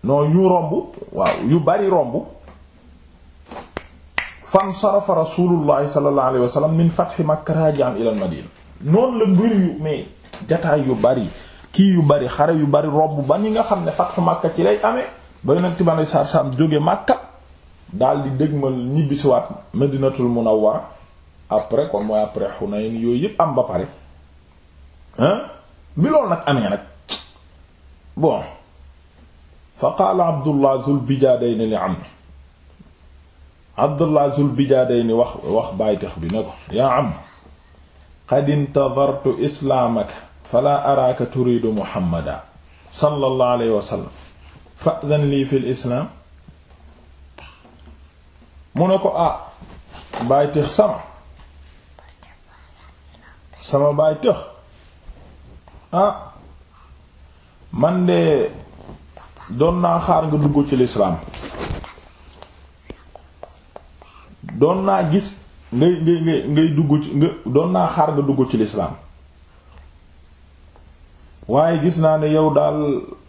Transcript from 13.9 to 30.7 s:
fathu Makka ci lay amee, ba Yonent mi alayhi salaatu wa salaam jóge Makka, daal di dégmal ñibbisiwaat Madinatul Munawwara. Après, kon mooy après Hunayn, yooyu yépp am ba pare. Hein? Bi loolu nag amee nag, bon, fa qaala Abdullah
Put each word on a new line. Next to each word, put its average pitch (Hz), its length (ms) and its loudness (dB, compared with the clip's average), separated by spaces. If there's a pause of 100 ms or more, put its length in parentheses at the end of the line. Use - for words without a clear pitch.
fathu - 300 -2
Makka 165 340 0
ci 165 80 0
lay 208 200 4
amee, 240 240 0 (360)
ba 135 120 2
Yonent 175 260 -2
mi 170 100 4
alayhi 156 160 0
salaatu 143 220 0
wa - 40 -6
salaam 131 240 0
jóge 151 220 2
Makka, - 380 0 (760)
daal 131 300 0
di 135 140 -4
dégmal 143 380 0
ñibbisiwaat 135 760 0 (240)
Madinatul 135 560 0
Munawwara. 110 640 0 (560)
Après, 107 400 0
kon 104 160 -2
mooy 107 140 0
après 104 320 -4 (100)
Hunayn, 104 320 -6
yooyu 120 300 -2
yépp 208 180 -6
am 156 140 -6
ba 123 80 -2
pare. 92 240 -6 (1300)
Hein? 196 240 2 (540)
Bi 175 120 2
loolu 294 200 2
nag 165 160 -2
amee 127 240 0
nag, 101 120 -4 (1400)
bon, 143 240 -2 (1400)
fa - 180 -2
qaala 185 300 2
Abdullah 139 580 2